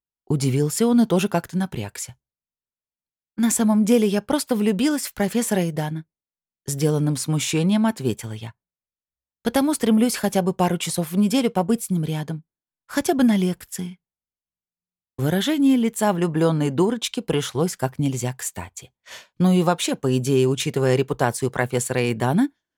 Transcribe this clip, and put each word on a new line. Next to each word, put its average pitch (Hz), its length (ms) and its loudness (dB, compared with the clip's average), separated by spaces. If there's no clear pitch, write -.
удивился 147 600 0
он 240 140 4
и 226 60 4
тоже 190 220 0
как-то - 280 -4
напрягся. 123 600 -8
«На 226 140 2
самом 214 340 2
деле 220 220 4
я 202 160 0
просто 277 320 -2
влюбилась 220 520 0
в - 80 -14
профессора 202 460 -2
Эйдана», 160 440 -4
сделанным 147 500 0
смущением 160 680 0
ответила 120 460 -4
я. 110 220 -12
«Потому 277 320 0
стремлюсь 226 420 2
хотя 202 260 0
бы 185 120 0
пару 175 240 0
часов 165 340 -6
в 185 60 0
неделю 214 320 2
побыть 185 340 -2
с - 60 -8
ним 170 140 0
рядом, 156 400 -6
хотя 285 280 -2
бы 262 100 4
на 220 120 4
лекции». 180 600 -4
Выражение 254 600 2
лица 220 360 2
влюблённой 160 580 2
дурочки 214 500 -2
пришлось 147 560 -2
как 131 240 -6
нельзя 127 320 -2
кстати. - 600 -14
Ну 180 140 4
и 180 100 4
вообще, 180 320 0
по 131 220 -2
идее, 127 320 2
учитывая 131 480 0
репутацию 131 560 -2
профессора 123 480 -2
Эйдана, 123 500 0